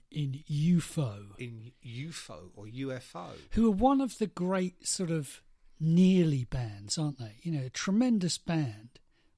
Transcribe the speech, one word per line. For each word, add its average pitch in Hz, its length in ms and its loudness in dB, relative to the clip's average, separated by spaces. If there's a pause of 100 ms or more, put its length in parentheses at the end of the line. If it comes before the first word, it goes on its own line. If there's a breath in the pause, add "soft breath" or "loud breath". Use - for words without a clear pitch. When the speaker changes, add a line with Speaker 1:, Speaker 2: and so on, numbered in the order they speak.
(100)
Speaker 1:
in 143 360 -6
U 156 320 4
F - 200 -2
O. 113 180 -2 (220)
Speaker 2:
In 120 420 -12
U 123 300 -10
F - 200 -14
O 90 260 -16
or 104 120 -16
U 127 240 -8
F 127 240 -12
O. 175 140 -12 (220)
Speaker 1:
Who 226 160 4
are 214 60 6
one 262 260 4
of 269 180 -4
the 214 80 0
great 180 600 -4
sort 175 240 -2
of 156 300 -4 (400)
nearly 165 640 6
bands, 107 540 -6
aren't 151 200 -2
they? 110 240 -12
You 170 100 -4
know, 135 140 -2
a 127 40 -8
tremendous 202 680 2
band, 120 600 -4 (400)